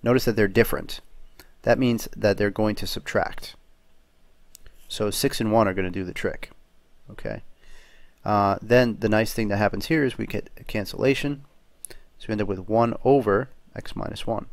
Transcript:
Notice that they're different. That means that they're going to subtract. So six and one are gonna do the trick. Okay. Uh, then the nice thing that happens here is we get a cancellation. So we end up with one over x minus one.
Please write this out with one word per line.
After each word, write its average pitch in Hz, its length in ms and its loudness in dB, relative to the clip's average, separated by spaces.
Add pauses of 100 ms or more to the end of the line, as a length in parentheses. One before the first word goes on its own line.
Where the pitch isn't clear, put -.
Notice 123 220 4
that 117 100 2
they're 104 140 4
different. - 500 2 (600)
That 113 180 4
means 120 360 0
that 104 220 2
they're 104 120 2
going 107 260 0
to 104 120 -6
subtract. - 680 -2 (1300)
So 104 220 -2
six - 280 -2
and 110 120 0
one 110 160 6
are 95 60 0
gonna 92 160 -2
do 92 140 -6
the 90 100 -8
trick. - 380 -6 (580)
Okay. - 320 -8 (840)
Uh, 101 360 4
then 120 380 4
the 107 100 0
nice 110 240 2
thing 110 140 -2
that 101 100 0
happens 101 280 0
here 160 180 0
is 127 140 -2
we 110 80 -4
get - 320 -8
a - 80 -18
cancellation. 135 800 -2 (720)
So - 100 -16
we 107 60 -2
end 107 80 0
up 98 80 -2
with 92 180 -4
one 113 280 2 (100)
over 123 440 4 (260)
x - 200 -10
minus - 320 -6
one. 113 260 -4